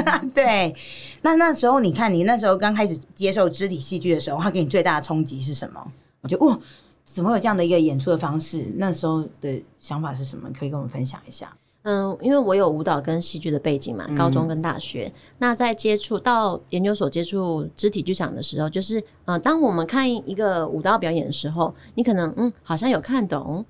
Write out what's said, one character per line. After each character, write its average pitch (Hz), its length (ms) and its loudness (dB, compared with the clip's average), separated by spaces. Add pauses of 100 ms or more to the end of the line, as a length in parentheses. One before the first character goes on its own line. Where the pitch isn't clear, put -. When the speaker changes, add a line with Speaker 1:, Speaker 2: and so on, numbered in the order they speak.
Speaker 1:
<laughs> 311 260 0
对， 214 400 4 (500)
那， 320 120 4
那 330 180 6
时 240 160 2
候 269 120 6
你 185 120 4
看， 214 200 2
你 170 100 4
那 233 140 4
时 214 100 -2
候 190 100 6
刚 208 160 2
开 214 140 2
始 165 100 -4 (160)
接 190 200 0
受 185 160 4
肢 196 180 -2
体 180 140 -4
戏 180 180 -4
剧 170 160 2
的 156 60 2
时 143 120 -4
候， 151 80 -2
他 190 100 2
给 175 120 0
你 143 60 0
最 180 140 4
大 170 140 4
的 156 60 -2
冲 156 220 0
击 135 160 -6
是 139 120 -4
什 - 200 -8
么？ - 120 -16 (360)
我 - 80 -10
觉 - 80 0
得， 311 100 4
哇， 247 100 4 (460)
怎 - 220 -6
么 226 80 2
有 214 60 2
这 226 80 -2
样 208 100 2
的 175 80 2
一 170 40 2
个 175 120 6
演 147 180 2
出 135 120 0
的 165 60 4
方 156 240 -2
式？ 151 360 -6
那 185 160 0
时 - 120 -4
候 160 220 0 (140)
的 135 200 -4 (180)
想 147 220 -8
法 143 140 -6
是 131 100 -8
什 - 140 -10
么？ - 180 -12
可 147 80 -8
以 139 60 -6
跟 147 80 -6
我 135 60 -6
们 120 80 -8
分 131 120 -4
享 131 220 -8
一 - 40 -20
下。 - 220 -14 (360)
Speaker 2:
嗯， 196 320 -2
因 254 120 2
为 285 40 6
我 214 160 2
有 196 160 4
舞 151 140 0
蹈 160 180 0
跟 165 220 -2
戏 - 160 -6
剧 160 100 -6
的 151 120 0
背 147 180 0
景 127 180 -8
嘛， 87 120 -8
Speaker 1:
嗯。 147 80 -2
Speaker 2:
高 135 120 4
中 156 200 2
跟 160 120 -2
大 160 160 -4
学。 - 360 -8 (260)
那 247 160 2
在 233 180 2
接 220 240 0
触， 208 220 -4
到 220 420 2 (100)
研 185 120 0
究 202 100 2
所 202 160 0
接 165 140 -2
触 170 420 -2 (120)
肢 208 120 0
体 208 140 0
剧 185 100 -4
场 180 220 -4
的 - 80 -6
时 143 180 -4
候， 156 80 0
就 185 140 -2
是， 214 180 -4 (240)
呃， 175 140 -2
当 311 220 2
我 254 100 4
们 165 160 0
看 254 260 0 (160)
一 196 60 -6
个 185 320 0
舞 156 160 -4
蹈 208 160 4
表 165 140 0
演 160 120 0
的 - 60 -4
时 - 180 -4
候， 160 240 0 (220)
你 233 80 0
可 233 120 4
能， 170 220 0
嗯， 233 160 0 (120)
好 160 120 -2
像 233 140 0
有 175 100 2
看 240 280 0
懂， 151 420 -4